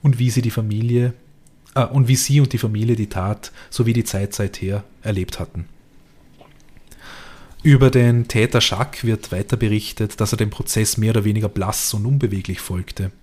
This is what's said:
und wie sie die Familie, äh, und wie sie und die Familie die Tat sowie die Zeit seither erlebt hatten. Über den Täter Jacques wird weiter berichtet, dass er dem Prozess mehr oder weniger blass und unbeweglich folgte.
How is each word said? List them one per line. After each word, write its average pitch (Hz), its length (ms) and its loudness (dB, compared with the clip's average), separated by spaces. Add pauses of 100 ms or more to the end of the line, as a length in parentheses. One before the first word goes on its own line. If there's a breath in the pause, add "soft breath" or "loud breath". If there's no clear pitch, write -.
und 131 160 2
wie 123 120 2
sie 117 120 0
die 117 100 0
Familie, 117 600 0 (640)
äh, 123 100 2
und 127 220 2
wie 131 80 4
sie 139 260 2
und 131 100 2
die 120 60 -2
Familie 110 380 0
die 107 140 -4
Tat 98 420 -6 (180 loud breath)
sowie 117 240 0
die 113 120 2
Zeit 98 280 -4
seither 98 500 -4 (180)
erlebt 95 380 -4
hatten. 82 260 -8 (2000 loud breath)
Über 135 260 8
den 120 380 4
Täter 120 320 2
Jacques - 440 -2
wird 113 280 -2
weiter 101 260 -2
berichtet, 107 600 -2
dass - 140 0
er 110 40 -4
dem 107 120 0
Prozess - 480 -2
mehr 110 140 2
oder 110 140 2
weniger 107 240 0
blass - 440 -4
und 104 120 -2
unbeweglich 104 540 0
folgte. 92 520 -6 (120)